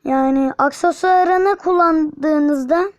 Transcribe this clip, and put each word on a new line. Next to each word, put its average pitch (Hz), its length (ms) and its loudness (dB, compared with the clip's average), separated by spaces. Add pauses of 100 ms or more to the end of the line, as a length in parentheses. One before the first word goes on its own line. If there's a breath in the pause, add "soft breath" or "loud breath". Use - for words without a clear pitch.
Yani 269 540 0
aksesuarını 370 1000 0
kullandığınızda 311 1300 0 (160)